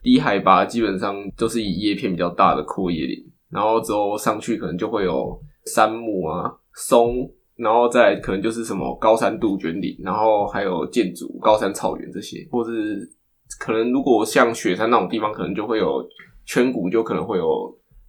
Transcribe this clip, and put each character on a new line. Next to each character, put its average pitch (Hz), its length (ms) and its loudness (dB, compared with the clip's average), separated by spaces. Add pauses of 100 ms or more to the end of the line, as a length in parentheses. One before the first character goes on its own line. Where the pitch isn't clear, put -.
低 127 160 6
海 101 220 2
拔 92 240 6
基 117 180 -2
本 95 160 0
上 101 160 -4 (220)
都 113 120 0
是 113 140 -2
以 92 180 -2
叶 104 140 0
片 98 180 -4
比 82 60 -4
较 87 100 0
大 87 260 4
的 73 100 -2
阔 90 260 -2
叶 78 160 -2
林， - 180 -6 (260)
然 101 120 -4
后 110 180 2
之 110 120 -4
后 104 260 0
上 110 220 -2
去 110 160 -4
可 98 100 -8
能 85 100 -6
就 104 140 -2
会 104 140 0
有 76 360 -2 (260)
杉 110 260 2
木 107 340 -4
啊、 85 260 -6 (220)
松， 123 560 2 (260)
然 113 160 0
后 120 160 4
再 113 280 4
可 98 160 -6
能 95 100 -2
就 113 80 0
是 113 140 -6
什 113 100 -6
么 90 220 -4
高 110 200 4
山 113 220 0
杜 98 180 0
鹃 95 240 -4
林， - 220 -6
然 92 100 -4
后 107 340 2
还 98 160 -4
有 92 280 -2
箭 95 240 0
竹、 - 260 -12
高 110 160 4
山 101 160 -2
草 - 240 -4
原 - 140 -12
这 90 100 -10
些， - 300 -14
或 120 140 -2
是 107 440 -6 (500)
可 - 140 -6
能 117 200 0
如 135 100 2
果 110 240 4
像 123 260 4
雪 101 220 0
山 110 160 0
那 120 80 6
种 95 100 0
地 110 120 -2
方， 107 120 -2
可 107 120 -4
能 90 100 -4
就 101 120 -4
会 110 120 0
有 71 260 0 (400)
圈 127 280 2
谷， 95 180 -2
就 113 120 2
可 110 120 -2
能 78 100 -2
会 95 140 -2
有 76 400 -2 (300)